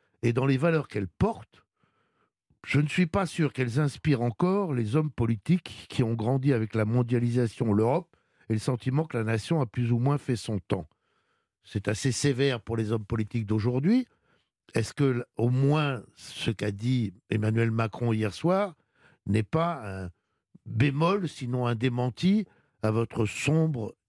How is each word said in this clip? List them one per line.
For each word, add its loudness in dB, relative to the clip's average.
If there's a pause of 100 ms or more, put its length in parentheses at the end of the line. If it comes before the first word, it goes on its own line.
(240)
et 2
dans 0
les 2
valeurs 0
qu'elle -6
porte. -4 (1000)
Je 2
ne 2
suis 0
pas 0
sûr -2
qu'elles -2
inspirent 0
encore 0
les 0
hommes 0
politiques -2
qui -2
ont 0
grandi 0
avec 0
la 0
mondialisation, 0
l'Europe 2 (340)
et 0
le 0
sentiment 0
que -6
la 0
nation 0
a 0
plus -2
ou 4
moins 2
fait -4
son -4
temps. » -4 (760)
C'est -6
assez 0
sévère 0
pour -4
les -2
hommes -2
politiques -4
d'aujourd'hui. 0 (680)
Est-ce -2
que, 2 (140)
au 2
moins, 2 (140)
ce -8
qu'a -2
dit -2 (160)
Emmanuel 2
Macron -2
hier -2
soir 0 (520)
n'est 2
pas -2
un -10 (560)
bémol, 2
sinon -2
un 0
démenti 2 (380)
à 4
votre 0
sombre 0 (140)